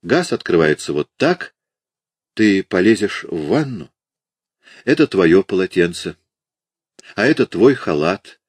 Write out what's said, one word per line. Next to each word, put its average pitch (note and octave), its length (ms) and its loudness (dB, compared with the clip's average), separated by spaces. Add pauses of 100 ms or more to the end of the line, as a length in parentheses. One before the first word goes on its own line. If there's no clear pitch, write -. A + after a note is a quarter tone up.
Газ C#3+ 300 -2
открывается D#2 600 0
вот D2 240 -4
так. - 380 -4 (800)
Ты G2+ 280 2
полезешь G2+ 640 0
в D#2 220 -8
ванну. B2+ 440 -4 (960)
Это C#3+ 220 2
твоё F#2 360 4
полотенце. F2+ 720 -4 (1000)
А G#2 120 0
это C#3+ 200 2
твой B2 280 2
халат. E2+ 760 -4